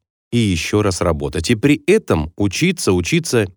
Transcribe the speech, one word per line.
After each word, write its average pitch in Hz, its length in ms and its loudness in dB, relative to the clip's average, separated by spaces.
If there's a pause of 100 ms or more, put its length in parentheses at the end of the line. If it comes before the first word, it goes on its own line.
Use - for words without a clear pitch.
(320)
и 123 80 0
еще 104 420 0
раз 98 200 0
работать, 82 500 -2
и 120 40 2
при 139 300 0
этом 87 520 0
учиться, 107 540 -2
учиться 107 540 0 (100)